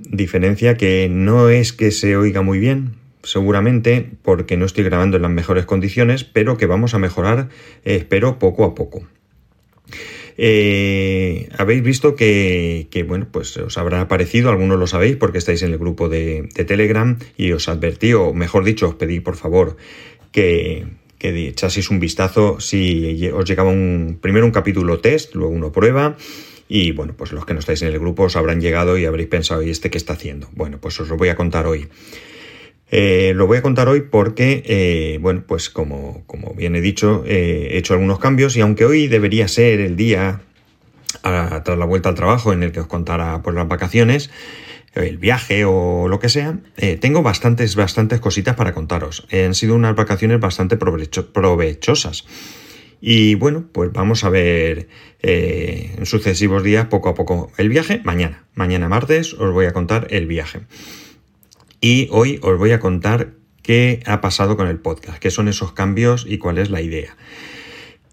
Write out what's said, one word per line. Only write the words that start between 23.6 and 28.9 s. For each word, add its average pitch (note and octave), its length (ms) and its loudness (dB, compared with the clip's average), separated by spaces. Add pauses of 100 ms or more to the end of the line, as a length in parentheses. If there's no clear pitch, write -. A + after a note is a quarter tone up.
un, F2 540 0
primero G#2+ 240 4
un A2+ 60 4
capítulo F2+ 480 0
test, D3+ 340 0
luego D#2+ 180 -4
uno D#2+ 200 -6
prueba, C3+ 440 2 (540)
y, F2+ 220 0
bueno, C#2+ 260 -8
pues C#2+ 140 -12
los D2+ 120 -10
que - 80 -6
no D#2 80 -4
estáis D#2 220 -4
en E2 60 -2
el D#2 100 -4
grupo E2+ 240 -2
os F2+ 140 2
habrán E2 260 0
llegado F2 340 2